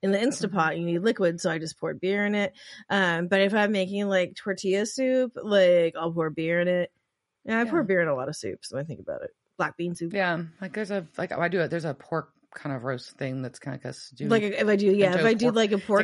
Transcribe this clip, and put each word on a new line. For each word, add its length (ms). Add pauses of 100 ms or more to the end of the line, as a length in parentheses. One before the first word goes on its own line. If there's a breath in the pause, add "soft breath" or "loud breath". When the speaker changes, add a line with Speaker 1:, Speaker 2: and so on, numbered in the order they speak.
Speaker 1:
in 120
the 60
Speaker 2:
Mm-hmm. 100
Speaker 1:
Instapot. 500
You 60
need 160
liquid, 400
so 100
I 80
just 220
poured 200
beer 240
in 120
it. 160 (360 loud breath)
Um, 380
but 140
if 120
I'm 200
making, 360
like, 280
tortilla 500
soup, 460 (100)
like, 560
I'll 140
pour 180
beer 300
in 80
it. 240 (580)
And 80
I 120
pour 100
Speaker 2:
Yeah. 60
Speaker 1:
beer 140
in 80
a 60
lot 140
of 80
soups 360
when 100
I 40
think 140
about 220
it. 80 (280)
Black 180
bean 180
soup. 200
Speaker 2:
Yeah, 300 (160)
like, 120
there's 180
a, 160 (120)
like, 140
I 160
do 120
it. 80
There's 160
a 100
pork 360 (240)
kind 200
of 100
roast 340
thing 240
that's 160
kinda 180
like 80
a 80
stew. 360
Speaker 1:
Like, 140
if 240
I 100
do, 100
yeah, 240
if 60
Speaker 2:
Pinto 120
Speaker 1:
I 60
do, 120
Speaker 2:
pork. 100
Speaker 1:
like, 160
a 40
Speaker 2:
It's 100
Speaker 1:
pork 180